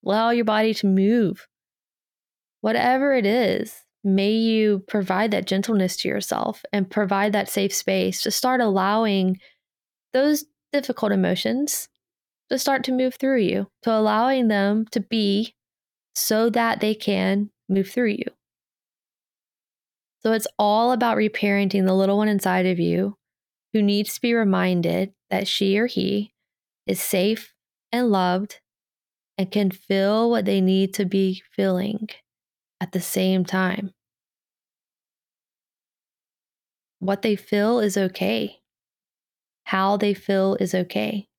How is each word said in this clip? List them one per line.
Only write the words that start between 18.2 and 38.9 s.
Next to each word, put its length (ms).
So 100
it's 140
all 340
about 240
reparenting 680
the 80
little 240
one 100
inside 380
of 120
you 380
who 80
needs 340
to 60
be 140
reminded 800
that 180
she 300
or 80
he 480
is 160
safe 520
and 200
loved 500
and 140
can 200
feel 600
what 140
they 160
need 340
to 100
be 380
feeling 540
at 120
the 80
same 440
time. 480
What 220
they 140
feel 440
is 160
okay. 640